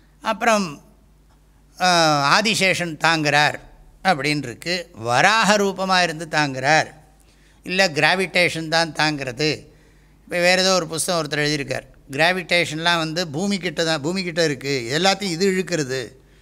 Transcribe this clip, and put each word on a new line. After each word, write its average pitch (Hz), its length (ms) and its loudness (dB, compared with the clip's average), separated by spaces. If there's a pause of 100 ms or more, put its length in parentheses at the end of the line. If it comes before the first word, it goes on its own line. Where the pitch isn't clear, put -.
(320)
அப்புறம், 214 340 0 (1200)
ஆ, - 20 4 (500)
ஆதிசேஷன் 180 560 0 (120)
தாங்கிறார் 147 520 2 (520)
அப்படின்னு 147 380 0
இருக்கு. 156 280 -6 (340)
வராக 185 400 4 (140)
ரூபமா 185 420 0
இருந்து 165 200 -6 (120)
தாங்கிறார். 139 520 2 (800)
இல்ல 185 120 2 (160)
கிராவிடேஷன் 160 760 0
தான் 165 240 0
தாங்கிறது. 147 500 -2 (720)
இப்ப - 220 -6
வேற 180 180 6
ஏதோ 185 160 2
ஒரு 160 120 -2
புஸ்தகம் 165 280 -2
ஒருத்தர் 147 260 -2
எழுதியிருக்கார், 135 400 -4 (300)
கிராவிடேஷன்லாம் 170 880 0
வந்து 160 180 -4 (140)
பூமிக்கிட்ட 180 540 -4
தான், 156 160 -2
பூமிக்கிட்ட 175 440 -4
இருக்கு, 139 240 -4 (240)
எல்லாத்தையும் 190 400 0
இது 185 140 0
இழுக்கிறது 156 500 -4 (400)